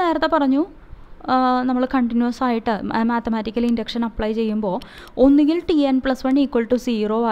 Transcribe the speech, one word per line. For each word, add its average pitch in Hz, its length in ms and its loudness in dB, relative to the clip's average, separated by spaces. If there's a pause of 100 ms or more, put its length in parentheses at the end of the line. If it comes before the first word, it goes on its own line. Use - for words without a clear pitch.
നേരത്തെ 320 320 0
പറഞ്ഞു, 285 300 2 (720)
ആ, - 20 4 (340)
നമ്മൾ 247 140 0 (100)
കണ്ടിന്യുവസ് 240 540 0
ആയിട്ട് 233 260 -2 (160)
ma-, 226 220 0
മാത്തമാറ്റിക്കൽ 233 580 -2
ഇൻഡക്ഷൻ 233 400 -2
അപ്ലൈ 214 200 -4 (100)
ചെയ്യുമ്പോൾ 214 360 -2 (500)
ഒന്നുകിൽ 294 340 6 (100)
ടി 339 80 2 (140)
എൻ 262 140 2
പ്ലസ് 262 220 -2
വൺ 269 160 2
equal 240 300 0
to 254 40 4 (120)
zero 214 300 -2 (140)